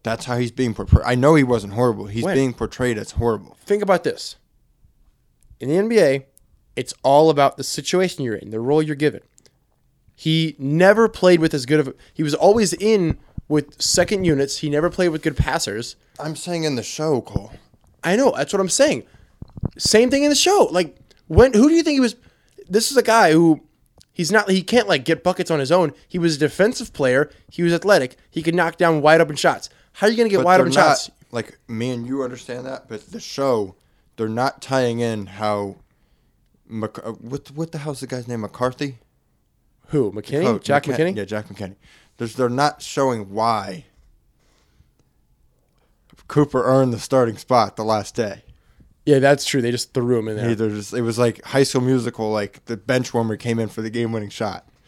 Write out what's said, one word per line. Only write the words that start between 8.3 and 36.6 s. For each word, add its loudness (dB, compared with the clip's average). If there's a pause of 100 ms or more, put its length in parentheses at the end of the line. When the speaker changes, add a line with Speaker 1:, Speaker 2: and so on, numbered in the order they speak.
Speaker 2:
in, -12
the -6
role 0
you're -4
given. -2 (920)
He -2
never 4
played 4
with 0
as -6
good 2
of 0
a, -12 (200)
he -6
was -2
always 4
in 0 (300)
with -4
second 0
units. 0
He -6
never 0
played 0
with -6
good -4
passers. -4 (240)
Speaker 1:
I'm -8
saying -6
in -2
the -6
show, -4
Cole. -8 (520)
Speaker 2:
I 0
know. 4
That's -6
what 0
I'm 0
saying. 2 (720)
Same 2
thing 2
in 4
the 2
show. 4
Like, -2 (300)
when, 4
who 6
do 4
you 2
think 0
he 0
was? 2 (540)
This 0
is 0
a 4
guy 4
who, 4 (500)
he's -4
not, 2
he 2
can't, 0
like, 0
get 0
buckets -2
on 0
his -2
own. 2 (140)
He -6
was 0
a -6
defensive -2
player. 0 (200)
He -4
was 2
athletic. 2 (120)
He -8
could -2
knock 0
down 2
wide 6
open -2
shots. -2 (240)
How 0
are 4
you -2
gonna 2
get 0
Speaker 1:
But 2
Speaker 2:
wide 6
Speaker 1:
they're 6
Speaker 2:
open 0
Speaker 1:
not, 6 (140)
Speaker 2:
shots? -10 (200)
Speaker 1:
like, -8 (100)
me -6
and -8
you -4
understand -10
that, -14
but -16
the -14
show, -4 (400)
they're -4
not -4
tying -2
in -4
how -4 (920)